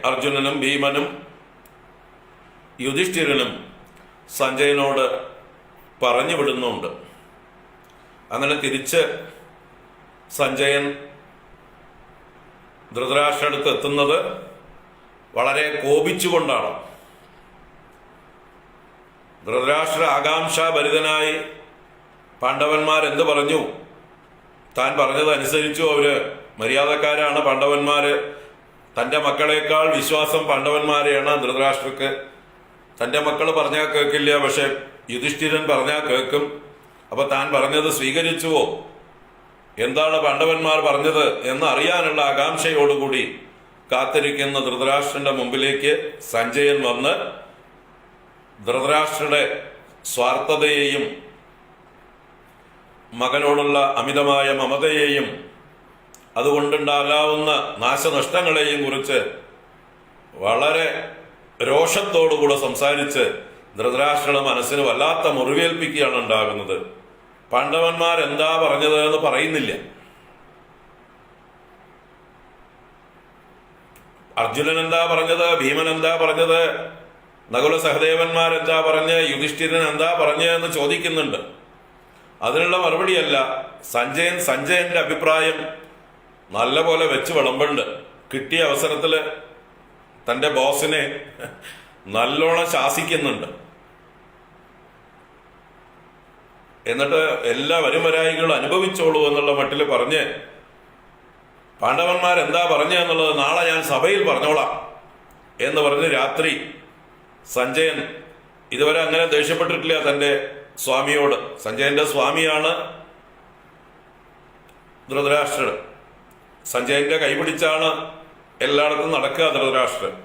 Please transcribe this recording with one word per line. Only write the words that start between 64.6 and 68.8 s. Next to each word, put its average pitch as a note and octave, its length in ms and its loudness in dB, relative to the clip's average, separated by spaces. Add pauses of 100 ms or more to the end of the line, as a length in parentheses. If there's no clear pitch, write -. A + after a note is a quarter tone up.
വല്ലാത്ത D3 380 0 (100)
മുറിവേൽപ്പിക്കുകയാണ് D3 840 0
ഉണ്ടാകുന്നത്. G#2 540 -2 (720)
പാണ്ഡവന്മാർ E3 640 0 (100)
എന്താ D3+ 220 0 (120)
പറഞ്ഞത് D3+ 340 2 (120)